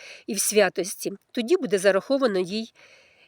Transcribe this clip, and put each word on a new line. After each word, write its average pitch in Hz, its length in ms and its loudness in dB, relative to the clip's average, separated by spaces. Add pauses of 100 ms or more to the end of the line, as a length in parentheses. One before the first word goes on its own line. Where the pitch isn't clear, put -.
(260)
і 240 80 -4
в 196 60 -4
святості. 196 720 0 (200)
Тоді 254 240 0
буде 208 220 0
зараховано 196 600 2
їй, 202 340 -6 (560)